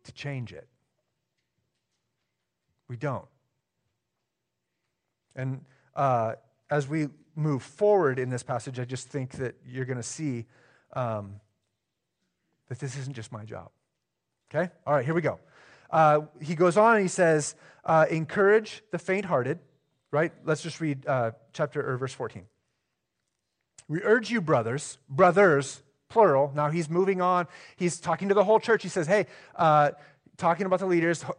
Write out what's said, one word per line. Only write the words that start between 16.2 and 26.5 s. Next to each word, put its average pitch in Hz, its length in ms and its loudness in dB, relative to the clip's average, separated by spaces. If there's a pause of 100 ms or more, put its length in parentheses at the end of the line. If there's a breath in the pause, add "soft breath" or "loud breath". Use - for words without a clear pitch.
he 156 140 -6
goes 175 220 2
on 226 180 6
and 214 60 2
he 185 80 0
says, 165 460 2 (300 soft breath)
uh, 160 240 4
"Encourage 196 720 0 (100)
the 180 60 -4
faint-hearted," 170 640 -2 (500)
right? 160 220 0 (140)
Let's 156 180 -2
just 165 160 -10
read, 143 260 -4
uh, 123 260 0 (220)
chapter 151 320 -4
or 131 120 -4
verse 131 160 -6
fourteen. 107 320 -12 (1400)
"We 156 140 -4
urge 214 300 2
you, 233 80 0
brothers," 139 600 -2 (100)
brothers, 160 760 4 (260)
plural. 147 460 4